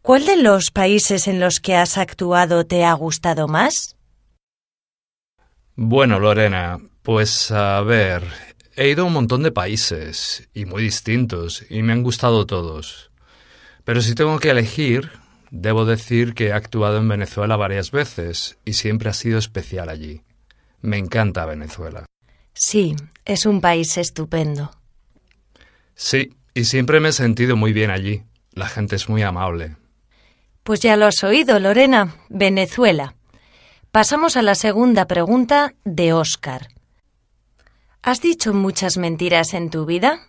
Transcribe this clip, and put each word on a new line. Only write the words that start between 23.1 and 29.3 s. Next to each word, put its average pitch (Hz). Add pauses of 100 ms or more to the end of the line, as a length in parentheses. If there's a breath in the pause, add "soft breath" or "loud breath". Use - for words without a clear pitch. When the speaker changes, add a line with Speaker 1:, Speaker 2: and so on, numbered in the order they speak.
Speaker 1:
es 202
un 202
país 165
estupendo. 156 (1200 soft breath)
Speaker 2:
Sí, - (200)
y 120
siempre 131
me 156
he -
sentido 120
muy 110
bien 107
allí. 98 (280)
La 95
gente 104
es -
muy 107
amable. 87 (880)